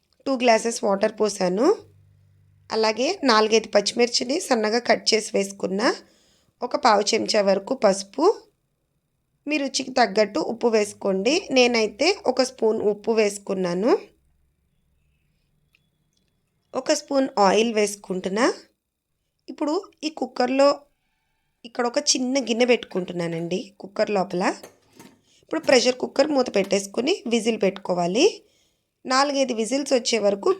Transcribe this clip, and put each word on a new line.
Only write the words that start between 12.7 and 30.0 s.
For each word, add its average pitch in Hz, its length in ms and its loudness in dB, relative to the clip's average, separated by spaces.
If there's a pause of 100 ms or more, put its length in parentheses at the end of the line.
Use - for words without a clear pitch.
ఉప్పు 208 300 -2
వేసుకున్నాను. 196 720 0 (3000)
ఒక 302 200 2
స్పూన్ 269 260 0 (200)
ఆయిల్ 220 340 2
వేసుకుంటున్నా. 202 680 -2 (1040)
ఇప్పుడు 294 240 -4 (320)
ఈ 302 40 -10 (100)
కుక్కర్లో 262 480 2 (1000)
ఇక్కడ 240 240 -4
ఒక 285 80 -2 (120)
చిన్న 262 240 -2 (120)
గిన్నె 240 240 2
పెట్టుకుంటున్నానండి, 175 880 -4 (220)
కుక్కర్ 208 360 -4
లోపల. 185 240 -4 (1000)
ఇప్పుడు - 260 -6
ప్రెషర్ 247 320 2
కుక్కర్ 277 320 0
మూత 254 220 0
పెట్టేసుకుని 202 580 -2 (200)
విజిల్ 226 300 0
పెట్టుకోవాలి. 185 600 0 (880)
నాలుగైదు 269 480 2
విజిల్స్ 269 360 -2
వచ్చే 240 300 0